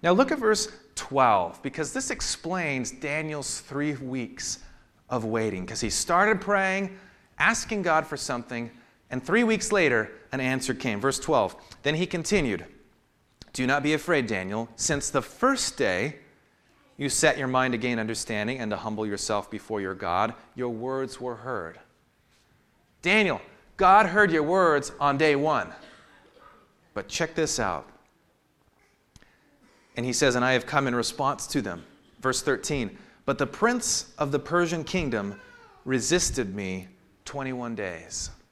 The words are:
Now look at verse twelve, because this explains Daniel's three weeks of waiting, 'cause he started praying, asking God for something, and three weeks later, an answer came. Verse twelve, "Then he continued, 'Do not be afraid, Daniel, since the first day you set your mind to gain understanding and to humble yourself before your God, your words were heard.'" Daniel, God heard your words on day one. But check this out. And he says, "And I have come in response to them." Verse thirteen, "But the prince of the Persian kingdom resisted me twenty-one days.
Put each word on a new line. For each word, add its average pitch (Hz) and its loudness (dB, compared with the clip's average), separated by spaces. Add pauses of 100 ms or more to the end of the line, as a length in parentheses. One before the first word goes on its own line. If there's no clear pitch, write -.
Now 170 4
look 262 4
at 294 -2
verse 220 2 (260)
twelve, 107 2
because 143 -6
this 262 -4
explains 165 -2
Daniel's 151 -6
three 143 -2
weeks 127 -6 (500)
of 113 0
waiting, 110 -2
'cause - -6
he 110 -2
started 190 2
praying, 190 0 (400)
asking 202 0
God 156 2
for 147 -8
something, 120 -6 (400)
and 127 -4
three 226 2
weeks 220 0
later, 135 4 (220)
an 135 -2
answer 131 -2
came. 107 -2
Verse 135 0
twelve, 117 2 (280)
"Then 147 0
he 180 0
continued, 156 0 (880)
'Do 127 -2
not 139 2
be 147 2
afraid, 151 2
Daniel, 104 -4
since - -2
the 139 2
first - -2
day 110 0 (800)
you 143 -2
set 151 4
your 135 -4
mind 127 2
to 117 -2
gain 120 -2
understanding 110 -4
and 110 -6
to 104 -4
humble 110 -4
yourself 101 -4
before 107 -6
your 95 -4
God, 95 0 (200)
your 123 -6
words 131 -6
were 123 -8
heard.'" 110 -8 (1200)
Daniel, 180 2 (360)
God 196 10
heard 190 4
your 156 4
words 160 4
on 143 4
day 151 6
one. 143 0 (1200)
But 98 -6
check - -2
this 156 0
out. 90 -2 (2000)
And 120 -2
he 123 -2
says, 127 4
"And 123 2
I 131 6
have 123 2
come 143 2
in 123 0
response 131 -2
to 143 0
them." 87 -6 (360)
Verse 127 0
thirteen, 131 -2 (280)
"But 139 -2
the 185 0
prince - -2
of 147 0
the 143 0
Persian 170 0
kingdom 113 -4 (440)
resisted 127 0
me 92 -6 (360)
twenty-one 127 -8
days. 87 -8 (220)